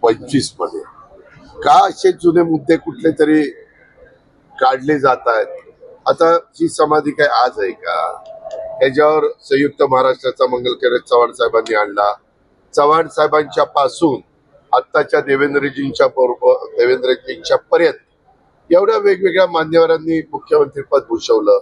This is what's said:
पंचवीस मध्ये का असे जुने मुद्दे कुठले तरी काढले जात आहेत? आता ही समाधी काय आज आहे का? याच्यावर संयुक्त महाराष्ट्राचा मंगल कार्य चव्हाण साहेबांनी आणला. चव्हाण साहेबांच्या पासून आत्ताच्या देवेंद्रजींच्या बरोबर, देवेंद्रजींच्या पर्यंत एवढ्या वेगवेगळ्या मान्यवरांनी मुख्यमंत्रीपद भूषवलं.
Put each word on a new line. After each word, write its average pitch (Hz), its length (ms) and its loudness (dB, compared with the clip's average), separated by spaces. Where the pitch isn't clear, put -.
पंचवीस 117 560 -2
मध्ये - 220 -8
का 143 100 4
असे 190 260 0
जुने 170 300 2
मुद्दे 160 340 0
कुठले 160 340 -4
तरी 156 320 2
काढले 135 440 0
जात 131 300 0
आहेत? 110 180 0
आता 139 280 0
ही 165 340 -4
समाधी 151 420 0
काय 147 160 0
आज 123 160 -2
आहे 98 120 -4
का? 87 260 -8
याच्यावर 151 440 2
संयुक्त 143 420 -2
महाराष्ट्राचा 131 640 0
मंगल 123 280 -4
कार्य 120 240 -4
चव्हाण 120 240 2
साहेबांनी 113 420 -2
आणला. 104 380 -2
चव्हाण 156 340 2
साहेबांच्या 151 560 -2
पासून 135 560 -2
आत्ताच्या - 480 0
देवेंद्रजींच्या 139 840 -2
बरोबर, 123 600 0
देवेंद्रजींच्या 127 800 -2
पर्यंत - 1000 -4
एवढ्या 202 260 2
वेगवेगळ्या 190 480 2
मान्यवरांनी 160 760 0
मुख्यमंत्रीपद 143 760 0
भूषवलं. 110 540 2